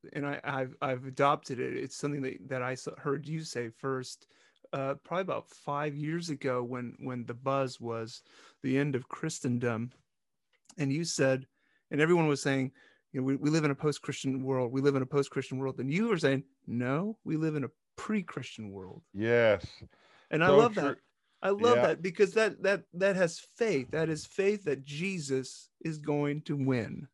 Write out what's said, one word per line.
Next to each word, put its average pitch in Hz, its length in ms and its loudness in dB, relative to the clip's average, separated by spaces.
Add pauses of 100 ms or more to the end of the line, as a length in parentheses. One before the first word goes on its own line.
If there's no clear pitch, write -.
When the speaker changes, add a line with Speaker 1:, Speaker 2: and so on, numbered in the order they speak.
(120)
Speaker 1:
and 143 140 -4
I, 143 180 -6
I've, 135 360 -4
I've 131 260 -2
adopted 139 520 2
it. 123 180 -4
It's 135 200 -8
something 147 260 -4
that, - 260 -8
that 131 140 -4
I 127 100 -4
s-, 127 160 -8 (100)
heard 143 280 -4
you 160 160 -6
say 120 280 -6
first, 131 560 -6 (460)
uh, 139 220 -2 (100)
probably 180 180 -2
about 151 280 -4
five 147 460 -4
years 165 340 -4
ago 131 320 -2
when, 123 380 -6
when 123 260 -6
the 117 80 -8
buzz 131 460 -2
was 113 420 -8 (400)
the 131 160 2
end 143 160 2
of 120 140 -2
Christendom. 120 840 -2 (880)
And 135 140 0
you 160 120 0
said, 135 420 2 (440)
and 143 100 0
everyone 165 260 6
was 143 160 2
saying, 135 300 0 (400)
you 135 80 -4
know, 131 60 0
"We, 135 100 2
we 147 140 0
live 156 140 4
in 147 60 4
a 139 60 0
post-Christian 135 680 -2
world. 127 300 0
We 135 80 0
live 139 160 4
in 131 60 2
a 127 40 -2
post-Christian 139 520 -2
world." 131 200 -4
And 135 140 -4
you 214 160 2
were 196 100 2
saying, 135 240 4 (240)
"No, 139 560 -2
we 165 140 -4
live 156 180 0
in 143 80 -2
a 123 80 -6 (260)
pre-Christian 139 760 -6
world." 95 300 -14 (100)
Speaker 2:
Yes. 110 520 4 (680)
Speaker 1:
And 160 100 2
I 165 60 6
Speaker 2:
So 143 80 10
Speaker 1:
love 233 180 8
Speaker 2:
true. 185 80 0
Speaker 1:
that. 143 140 0 (460)
I 190 80 0
love 226 260 6
Speaker 2:
Yeah. 240 120 4
Speaker 1:
that 156 140 0
because 190 320 2
that, 220 280 2
that, 190 220 2 (100)
that 190 200 2
has 175 240 2
faith. 170 540 -2
That 160 160 0
is 156 180 -4
faith 202 380 0
that 135 180 -2
Jesus 147 840 -4 (160)
is 156 140 -4
going 147 440 0
to 151 140 -4
win. 131 580 0